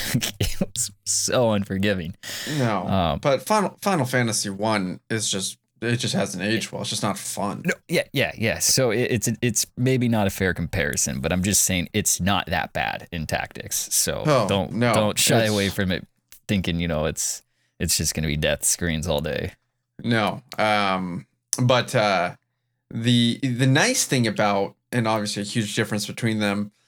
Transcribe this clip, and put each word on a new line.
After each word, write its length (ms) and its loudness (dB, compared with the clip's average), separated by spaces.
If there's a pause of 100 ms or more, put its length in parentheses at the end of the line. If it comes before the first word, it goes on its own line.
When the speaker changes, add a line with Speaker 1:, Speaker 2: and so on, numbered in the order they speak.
(140)
Speaker 1:
<laughs> 280 -2
it 180 0
was 320 -4 (140)
so 460 2
unforgiving. 640 0 (440)
Speaker 2:
No, 300 0
Speaker 1:
Um, 320 2
Speaker 2:
but 240 2
Final, 380 0
Final 240 2
Fantasy 440 0
One 500 -2 (100)
is 220 -2
just, 260 -4 (220)
it 180 0
just 180 -2
hasn't 280 -2
aged 280 -2
well. 100 -8
It's 80 -6
just 140 -4
not 140 0
fun. 480 -6
Speaker 1:
No, 80 0 (140)
yeah, 240 0
yeah, 260 0
yeah. 220 0
So 320 4
it, 200 2
it's, 180 0 (120)
it's 240 0 (120)
maybe 320 2
not 180 4
a 20 2
fair 240 0
comparison, 680 -2
but 100 0
I'm 120 0
just 200 2
saying 300 0
it's 260 0
not 280 2
that 260 -2
bad 380 -4
in 160 -6
tactics. 680 -6
So 320 0
Speaker 2:
Oh, 240 4
Speaker 1:
don't, 240 0
Speaker 2:
no, 200 2
Speaker 1:
don't 260 2
shy 240 4
Speaker 2:
it's 100 2
Speaker 1:
away 160 2
from 220 -2
it 140 -4 (420)
thinking, 340 0
you 60 -2
know, 180 0
it's, 380 -4 (360)
it's 180 0
just 180 -2
gonna 120 -2
be 100 0
death 280 0
screens 420 -2
all 140 0
day. 320 -4 (500)
Speaker 2:
No. 380 0 (160)
Um, 720 0 (340)
but, 340 4
uh, 400 2 (540)
the, 520 2
the 260 2
nice 380 4
thing 220 2
about, 480 0 (160)
and 160 0
obviously 340 -2
a 40 -4
huge 300 -2
difference 300 -2
between 340 -2
them, 320 0 (160)